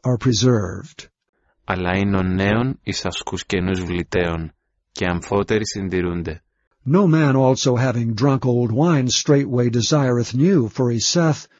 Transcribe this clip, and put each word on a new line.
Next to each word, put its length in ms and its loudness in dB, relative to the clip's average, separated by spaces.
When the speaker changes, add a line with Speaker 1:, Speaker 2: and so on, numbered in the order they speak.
Speaker 1:
are 140 0
preserved. 880 -2
Speaker 2:
Αλλά 340 -2
ίνων 360 0
νέων 500 0
εις 220 -8
ασκούς 400 -8
καινούς 380 -2
βλητέων, 680 -4
και 140 -6
αμφότεροι 600 -2
συντηρούνται. 800 -4
Speaker 1:
No 220 4
man 280 4
also 400 2
having 400 0
drunk 300 0
old 260 2
wine 380 2
straightway 600 2
desireth 640 0
new, 360 2
for 200 -2
he 100 -2
saith, 480 0